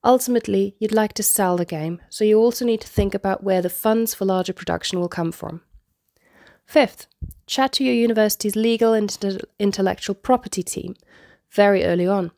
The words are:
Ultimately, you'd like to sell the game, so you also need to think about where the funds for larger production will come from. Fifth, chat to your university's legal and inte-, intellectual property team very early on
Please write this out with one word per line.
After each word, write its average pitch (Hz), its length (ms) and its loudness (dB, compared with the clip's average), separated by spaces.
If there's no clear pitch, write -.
Ultimately, 226 760 2
you'd 214 120 -2
like 214 220 0
to 208 100 -6
sell 180 320 2
the 175 80 0
game, 165 460 -6
so - 160 -2
you 214 140 6
also 240 260 2
need 226 160 0
to - 60 -18
think 196 260 -2
about 196 300 -4
where 190 180 2
the 180 80 -2
funds 220 460 0
for 196 100 -4
larger 185 260 0
production - 480 -4
will 175 80 -2
come 170 240 -4
from. - 300 -12
Fifth, - 400 0
chat 269 280 -2
to 277 100 -2
your 254 100 2
university's 214 640 2
legal 226 380 2
and 208 160 0
inte-, 196 340 -6
intellectual 196 560 -2
property - 480 -2
team - 320 -10
very 202 320 4
early 175 240 0
on 190 300 -2